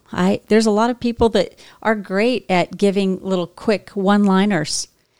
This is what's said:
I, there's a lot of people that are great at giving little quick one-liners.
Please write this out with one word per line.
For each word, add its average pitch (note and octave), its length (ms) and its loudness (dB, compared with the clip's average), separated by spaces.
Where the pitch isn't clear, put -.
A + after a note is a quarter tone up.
I, F#3+ 340 0
there's A3 200 4
a A3 40 2
lot G#3+ 200 2
of A#3+ 100 -8
people A#3 300 0
that - 280 -2
are A3 140 0
great G#3 520 -2
at F3+ 280 0
giving G3 440 0
little F#3 280 -4
quick - 480 -4
one-liners. G3 880 0